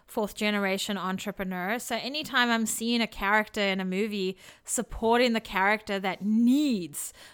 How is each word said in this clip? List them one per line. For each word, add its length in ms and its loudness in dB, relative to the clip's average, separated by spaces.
fourth 260 -4
generation 640 0
entrepreneur. 800 -4
So 200 -6
anytime 520 0
I'm 160 2
seeing 360 -2
a 60 2
character 540 0
in 180 2
a 60 -2
movie 520 -2
supporting 680 2
the 60 2
character 600 0
that 260 -4
needs, 880 2